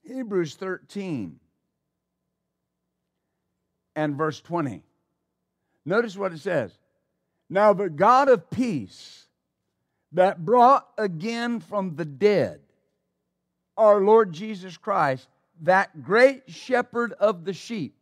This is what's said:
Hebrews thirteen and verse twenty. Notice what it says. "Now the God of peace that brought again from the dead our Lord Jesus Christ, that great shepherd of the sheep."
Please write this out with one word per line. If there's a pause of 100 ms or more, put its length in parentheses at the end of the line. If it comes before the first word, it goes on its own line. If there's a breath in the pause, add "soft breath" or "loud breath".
Hebrews
thirteen (2500)
and
verse
twenty. (1040)
Notice
what
it
says. (760)
"Now
the
God
of
peace (920)
that
brought (100)
again
from
the
dead (1120)
our
Lord
Jesus
Christ, (360)
that
great
shepherd
of
the
sheep."